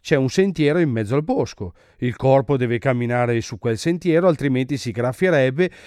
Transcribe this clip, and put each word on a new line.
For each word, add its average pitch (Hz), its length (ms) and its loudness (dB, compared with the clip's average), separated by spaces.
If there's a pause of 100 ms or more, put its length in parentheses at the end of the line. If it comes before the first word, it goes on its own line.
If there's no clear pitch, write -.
C'è 156 140 0
un 131 120 0
sentiero 165 520 2
in 156 100 2
mezzo 110 240 -2
al 147 80 0
bosco. 139 520 -4 (240)
Il 123 180 -4
corpo 135 400 2
deve 120 220 0
camminare 120 600 0
su 110 180 -10
quel 113 200 -2
sentiero, 170 480 0
altrimenti 139 500 0
si 120 140 -8
graffierebbe 135 800 0 (160)